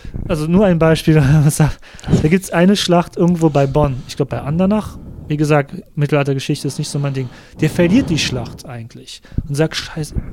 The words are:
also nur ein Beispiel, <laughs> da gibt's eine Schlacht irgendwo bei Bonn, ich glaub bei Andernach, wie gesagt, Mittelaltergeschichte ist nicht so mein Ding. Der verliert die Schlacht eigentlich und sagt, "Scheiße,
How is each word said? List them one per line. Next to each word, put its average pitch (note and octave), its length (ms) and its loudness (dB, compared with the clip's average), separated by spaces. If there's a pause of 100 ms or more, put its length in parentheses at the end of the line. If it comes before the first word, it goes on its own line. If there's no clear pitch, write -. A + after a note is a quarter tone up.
(260)
also D#3 200 -2
nur F#3 200 4
ein E3+ 140 2
Beispiel, D#3+ 340 4
<laughs> D#3 80 6 (360)
da - 720 0
gibt's F#3 220 0
eine F3+ 240 4
Schlacht F3 420 0
irgendwo E3+ 340 2
bei C#3 180 2
Bonn, C#3 400 0
ich - 80 -14
glaub C#3 140 -2
bei B2 100 -6
Andernach, F#3 580 -2 (300)
wie D3+ 80 -2
gesagt, D3 380 0 (220)
Mittelaltergeschichte C#3+ 680 -2
ist C3+ 120 -6
nicht D3 100 -6
so D3 100 -6
mein C#3+ 160 -4
Ding. C3 140 -6 (320)
Der D#3 100 2
verliert F3+ 400 2
die D3+ 80 0
Schlacht - 480 -8
eigentlich B2 560 -16 (260)
und C#3 60 -8
sagt, D#3 220 0
"Scheiße, - 380 -10 (180)